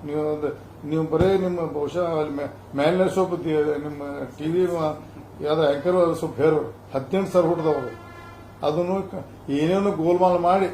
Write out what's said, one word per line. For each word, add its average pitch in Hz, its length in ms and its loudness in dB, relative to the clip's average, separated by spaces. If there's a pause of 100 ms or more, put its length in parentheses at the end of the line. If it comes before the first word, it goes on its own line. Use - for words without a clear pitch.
ನೀವು 151 160 -4 (120)
ಒಂದು, 151 160 -4 (380)
ನೀವು 160 160 0
ಬರೇ 175 340 4
ನಿಮ್ಮ 180 220 -2
ಬಹುಶಃ 151 460 -2 (140)
ಅಲ್ಲಿ 151 180 -2
ಮೇ-, 143 140 -6 (240)
ಮೇಲಿನ 175 300 4
ಸ್ವಲ್ಪ 180 280 2
ದಿ-, 151 500 0
ನಿಮ್ಮ 147 180 -8 (360)
ಟಿ 147 60 -8
ವಿ 170 220 2
ಮ-, 156 300 -2 (500)
ಯಾವ್ದೋ 156 220 2
ಆಂಕರ್ 175 280 2
ಅವ್ರು 170 180 4
ಸ್ವಲ್ಪ 156 220 -6
ಹೇರೋರು 151 340 2 (240)
ಹದಿನೆಂಟು 170 380 -2
ಸಾವಿರ 175 160 6
ವೋಟ್ದವರು 151 440 0 (720)
ಅದನ್ನು 175 300 0 (140)
ಕ-, - 400 -12
ಏನೇನೋ 180 400 2
ಗೋಲ್ಮಾಲ್ 175 480 4
ಮಾಡಿ 180 360 4